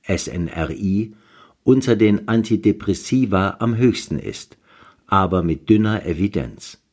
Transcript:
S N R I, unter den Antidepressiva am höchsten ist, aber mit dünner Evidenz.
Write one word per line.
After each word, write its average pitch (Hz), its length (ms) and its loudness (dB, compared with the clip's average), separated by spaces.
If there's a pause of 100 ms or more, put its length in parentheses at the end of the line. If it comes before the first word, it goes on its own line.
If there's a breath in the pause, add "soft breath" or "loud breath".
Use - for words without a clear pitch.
S - 240 -4
N 85 220 -6
R 80 220 -4
I, 101 420 -2 (500 soft breath)
unter 131 320 4
den 104 320 2
Antidepressiva 104 1300 0
am 113 180 -2
höchsten 113 420 0
ist, - 380 -12 (500 soft breath)
aber 92 340 2
mit 82 280 -4
dünner 107 360 4
Evidenz. 85 760 -4 (140)